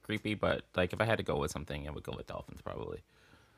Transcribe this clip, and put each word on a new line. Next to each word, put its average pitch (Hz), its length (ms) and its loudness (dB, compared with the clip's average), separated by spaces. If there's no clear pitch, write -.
creepy, 107 320 0
but, 87 300 2
like, 90 160 4
if 104 80 -2
I 107 40 6
had 110 140 4
to - 60 -4
go - 120 2
with 71 140 2
something, 71 380 -4
I - 20 -4
would 80 140 -8
go - 120 -4
with - 100 -10
dolphins, - 360 -10
probably. 53 380 -6